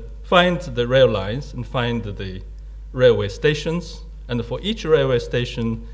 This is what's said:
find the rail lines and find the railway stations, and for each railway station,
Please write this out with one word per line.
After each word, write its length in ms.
find 380
the 260
rail 220
lines 460
and 120
find 380
the 360
railway 360
stations, 720
and 160
for 160
each 240
railway 340
station, 760